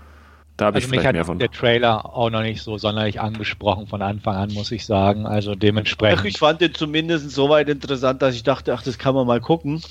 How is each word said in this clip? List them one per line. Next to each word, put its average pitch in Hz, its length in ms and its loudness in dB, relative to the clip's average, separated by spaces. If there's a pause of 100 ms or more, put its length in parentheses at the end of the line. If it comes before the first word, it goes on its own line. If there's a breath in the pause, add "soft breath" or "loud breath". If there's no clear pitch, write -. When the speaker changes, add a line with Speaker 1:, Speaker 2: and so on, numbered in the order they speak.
(580 loud breath)
Speaker 1:
Da 107 100 2
hab 104 80 2
Speaker 2:
Also 123 100 0
Speaker 1:
ich 131 60 -6
Speaker 2:
mich 127 80 2
Speaker 1:
vielleicht 131 80 2
Speaker 2:
hat 131 80 4
Speaker 1:
mehr 82 100 0
von. 87 140 -4
Speaker 2:
der 117 100 0
Trailer 117 680 2
auch 120 140 0
noch 110 140 -2
nicht 110 180 -6
so 107 160 -8
sonderlich 107 420 -2
angesprochen 107 680 -2
von 101 160 -6
Anfang 104 320 -2
an, 101 180 -2
muss 104 180 -8
ich 110 140 -6
sagen. 101 400 2
Also 104 300 -2
dementsprechend 104 640 2
Speaker 3:
Ach, 98 40 -4
ich 98 120 -4
fand 160 240 2
den 165 140 4
zumindest 156 560 -2
so 139 180 2
weit 151 200 4
interessant, 135 520 -2
dass 135 140 2
ich 113 80 -8
dachte, 135 320 0
ach, 117 80 -8
das 123 160 -6
kann 135 160 2
man 131 100 2
mal 120 160 2
gucken. 160 500 -2